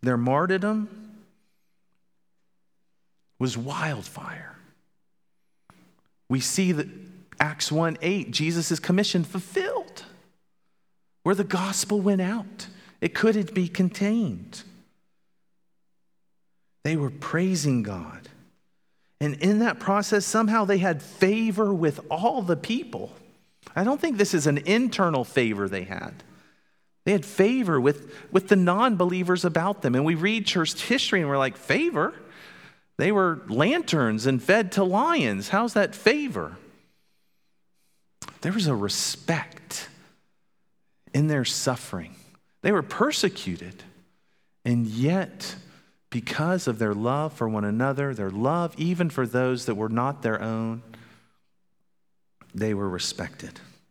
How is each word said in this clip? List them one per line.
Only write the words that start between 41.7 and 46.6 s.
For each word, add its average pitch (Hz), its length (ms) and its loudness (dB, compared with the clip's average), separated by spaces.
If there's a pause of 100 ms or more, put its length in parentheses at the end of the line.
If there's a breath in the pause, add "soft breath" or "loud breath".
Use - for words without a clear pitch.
They 196 100 4
were 185 100 2
persecuted, 135 1000 -2 (840)
and 120 220 2
yet, 139 720 -2 (540 loud breath)
because 156 560 -2